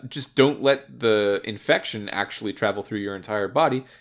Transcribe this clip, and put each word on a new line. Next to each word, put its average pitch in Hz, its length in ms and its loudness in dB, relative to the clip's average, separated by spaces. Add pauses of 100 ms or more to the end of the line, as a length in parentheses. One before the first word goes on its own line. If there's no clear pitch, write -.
just - 260 -8
don't 135 260 4
let 135 380 0
the 107 440 4
infection 110 680 -2
actually 101 420 -4
travel 101 320 -2
through 107 160 -6
your 101 160 -6
entire 101 320 -4
body, 131 380 0 (160)